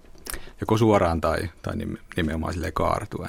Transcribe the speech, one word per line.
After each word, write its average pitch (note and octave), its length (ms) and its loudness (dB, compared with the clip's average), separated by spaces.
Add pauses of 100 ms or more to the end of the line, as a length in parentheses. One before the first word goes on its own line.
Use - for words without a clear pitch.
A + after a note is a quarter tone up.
(600)
joko - 180 2
suoraan F#2+ 420 4
tai, D#2+ 180 0 (240)
tai F2+ 140 -4
nim-, E2+ 220 -6 (180)
nimenomaan D#2+ 360 -2
silleen F2+ 200 -4
kaartua, E2+ 560 -2